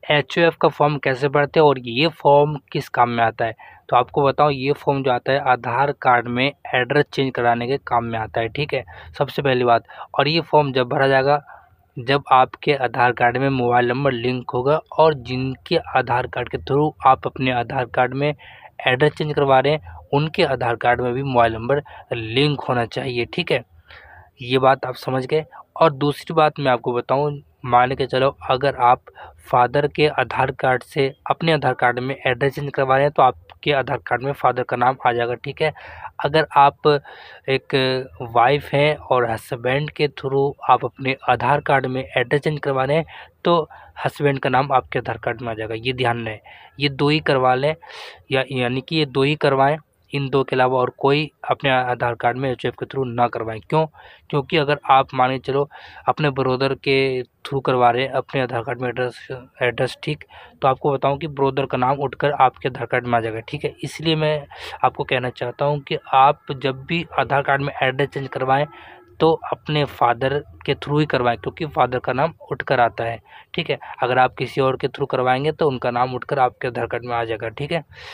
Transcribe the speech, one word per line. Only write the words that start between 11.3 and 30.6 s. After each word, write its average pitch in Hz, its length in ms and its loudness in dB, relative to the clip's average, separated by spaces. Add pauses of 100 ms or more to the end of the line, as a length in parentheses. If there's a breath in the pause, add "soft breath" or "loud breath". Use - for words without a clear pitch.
जब 139 240 0 (100)
आपके 131 420 4
आधार 123 380 0
कार्ड 120 240 2
में 135 120 0
मोबाइल 123 400 2
नंबर 135 240 0
लिंक 123 380 -4
होगा 135 300 0 (180)
और 156 160 6
जिनके 131 640 -6
आधार 127 500 -2
कार्ड 123 220 -6
के - 100 -8
थ्रू 143 360 0 (120)
आप 131 200 4
अपने 131 240 -2
आधार 123 340 -2
कार्ड 127 300 0
में 143 200 -2 (520 loud breath)
एड्रेस 135 260 2
चेंज 151 220 -4
करवा 135 260 4
रहे 135 120 2
हैं, - 240 -6 (180)
उनके 156 300 2
आधार 123 320 -2
कार्ड 120 240 2
में 123 120 -2
भी 135 100 -4
मोबाइल 123 300 4
नंबर 120 300 -2 (300 loud breath)
लिंक 127 480 0
होना 123 260 0
चाहिए, 123 380 -4
ठीक 170 280 -4
है, 131 120 0 (760 loud breath)
ये 127 160 0
बात 131 280 2
आप 127 80 -8
समझ 131 320 -4
गए। 156 180 -2 (320 loud breath)
और 165 160 4
दूसरी 147 420 -4
बात 151 260 2
मैं 139 120 2
आपको 123 200 -2
बताऊं, 143 480 -2 (240)
मान 123 300 4
के 131 120 -4
चलो, 131 300 0 (140)
अगर 135 260 0
आप 123 260 4 (480 loud breath)
फादर 127 360 2
के 147 220 0
आधार 131 420 -2
कार्ड 127 320 0